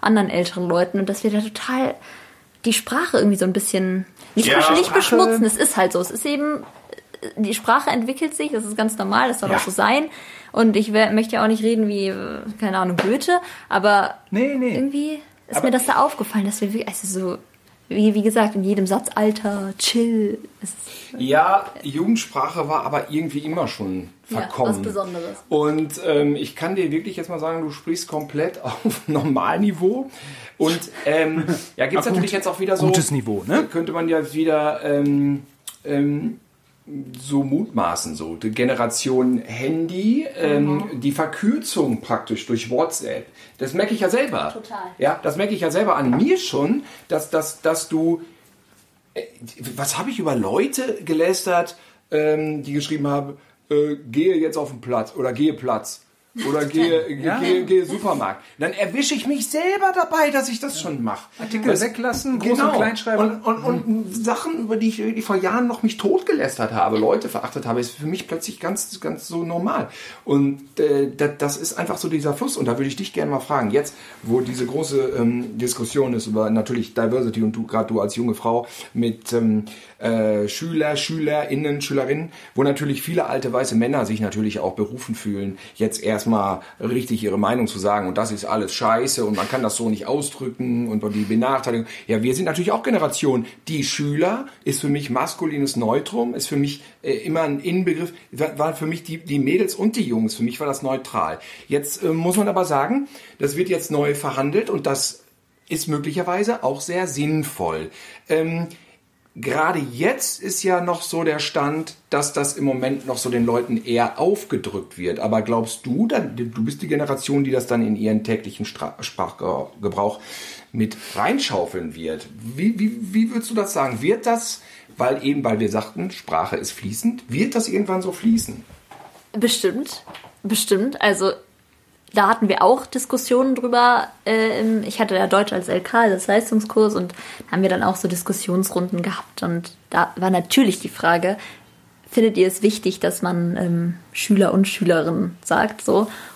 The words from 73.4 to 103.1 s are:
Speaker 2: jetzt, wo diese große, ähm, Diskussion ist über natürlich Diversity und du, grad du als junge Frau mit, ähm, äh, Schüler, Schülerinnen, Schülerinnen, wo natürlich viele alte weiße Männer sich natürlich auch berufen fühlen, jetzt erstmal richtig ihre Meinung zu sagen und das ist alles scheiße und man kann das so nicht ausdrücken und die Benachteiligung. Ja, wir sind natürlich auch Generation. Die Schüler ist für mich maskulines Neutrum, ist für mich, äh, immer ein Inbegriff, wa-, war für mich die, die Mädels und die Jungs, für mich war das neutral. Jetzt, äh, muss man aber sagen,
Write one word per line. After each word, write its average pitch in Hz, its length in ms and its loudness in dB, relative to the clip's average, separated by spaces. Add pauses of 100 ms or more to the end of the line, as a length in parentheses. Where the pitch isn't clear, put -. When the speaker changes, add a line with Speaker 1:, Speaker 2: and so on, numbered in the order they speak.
Speaker 2:
jetzt, 135 240 0 (300)
wo 120 160 2
diese 123 260 -2
große, 135 500 0
ähm, 120 400 0
Diskussion 123 580 0
ist 113 120 -2
über 107 240 2
natürlich 113 440 0
Diversity 117 500 0
und 107 80 2
du, 117 120 -6
grad 113 260 -2
du 110 100 0
als 101 160 -2
junge 117 180 0
Frau 117 320 0 (260)
mit, 113 400 -2
ähm, 110 340 2 (340)
äh, 107 480 2
Schüler, 156 480 -2
Schülerinnen, 147 840 -2
Schülerinnen, 143 520 -2 (240)
wo 135 80 4
natürlich 143 380 0
viele 165 240 0
alte 127 260 -2
weiße 123 240 0
Männer 120 280 2
sich 107 160 -2
natürlich 107 380 -2
auch - 160 -2
berufen 113 400 -4
fühlen, 98 420 -6 (200)
jetzt - 260 -2
erstmal 107 220 -2 (560)
richtig 117 420 -2
ihre 101 160 0
Meinung 113 300 2
zu 98 100 -6
sagen 101 300 0
und 87 100 -2
das 107 140 -2
ist 101 120 -8
alles 104 300 -2
scheiße 117 500 0
und 104 120 0
man 95 120 -2
kann 127 140 -2
das 107 140 -2
so 117 120 -2
nicht 104 180 -2
ausdrücken 123 800 -2
und 107 140 0 (120)
die 104 80 0
Benachteiligung. 117 640 0 (200)
Ja, 110 160 0
wir 127 120 2
sind 185 120 -2
natürlich 170 260 0
auch 226 100 -2
Generation. 147 640 2 (220)
Die 156 160 -2
Schüler 175 600 -2 (180)
ist 139 180 -2
für 147 60 -2
mich 143 220 -2
maskulines 143 640 -2
Neutrum, 120 580 0
ist - 140 -6
für 143 80 -2
mich, 143 260 -2 (200)
äh, 139 100 -2
immer 160 300 0
ein 143 180 -2
Inbegriff, 175 520 0 (200)
wa-, 147 260 -2
war 156 160 0
für 156 120 -6
mich 165 180 -4
die, 160 140 -8
die 143 200 -2
Mädels 170 360 2
und 220 220 0
die 226 80 0
Jungs, 110 300 0
für - 80 -4
mich 123 180 -2
war 151 60 -2
das 139 160 -4
neutral. 131 560 -2 (300)
Jetzt, 143 340 -2
äh, 180 60 0
muss 165 280 2
man 208 120 2
aber 185 180 2
sagen, 165 420 2 (300)